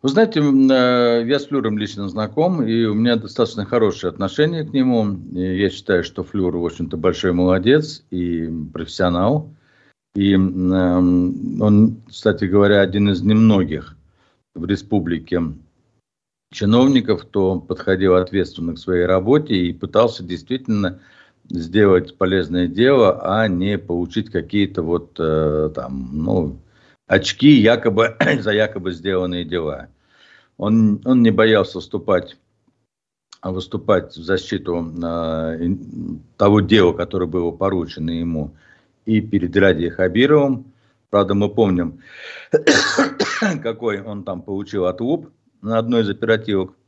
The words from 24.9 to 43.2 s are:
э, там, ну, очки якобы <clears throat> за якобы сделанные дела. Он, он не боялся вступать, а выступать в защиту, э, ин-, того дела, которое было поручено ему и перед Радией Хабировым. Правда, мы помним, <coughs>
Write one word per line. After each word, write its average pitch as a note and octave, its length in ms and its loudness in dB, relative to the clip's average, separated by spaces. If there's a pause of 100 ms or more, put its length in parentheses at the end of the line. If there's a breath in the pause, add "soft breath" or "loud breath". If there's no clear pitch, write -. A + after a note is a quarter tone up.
э, D#2 560 0
там, B1+ 380 -10
ну, D#2+ 460 -4 (480 soft breath)
очки G2 440 2
якобы A2+ 680 4
<clears throat> D3 220 0
за G2+ 120 -2
якобы G2+ 400 -2
сделанные F2+ 520 -4
дела. D2+ 420 -6 (680 soft breath)
Он, G#2+ 480 2
он B2+ 180 4
не A2+ 80 6
боялся G#2 480 2
вступать, - 580 -4 (1040)
а F#2 100 -6
выступать F#2 680 -4
в E2 60 -18
защиту, F2+ 540 -4 (260)
э, E2 600 -6
ин-, - 560 -8 (160)
того G#2 240 6
дела, G2 320 4
которое F2+ 340 -4
было E2+ 240 -4
поручено E2+ 600 -4
ему E2 440 -6 (500 soft breath)
и A2 160 2
перед F2+ 360 -4
Радией F2 320 4
Хабировым. B2+ 840 0 (380 soft breath)
Правда, G2+ 260 0
мы G2+ 140 0
помним, F#2 500 0 (520 loud breath)
<coughs> - 1120 0